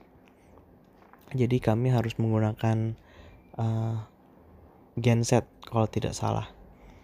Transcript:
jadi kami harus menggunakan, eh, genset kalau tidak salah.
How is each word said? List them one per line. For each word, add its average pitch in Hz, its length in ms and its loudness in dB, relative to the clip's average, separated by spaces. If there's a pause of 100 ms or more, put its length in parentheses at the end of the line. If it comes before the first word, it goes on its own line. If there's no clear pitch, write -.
(1300)
jadi 123 240 2
kami 120 320 0
harus 113 300 0
menggunakan, 110 720 0 (640)
eh, 113 380 -2 (1000)
genset 117 540 4 (180)
kalau 110 240 0
tidak - 240 -4
salah. 110 400 -4 (500)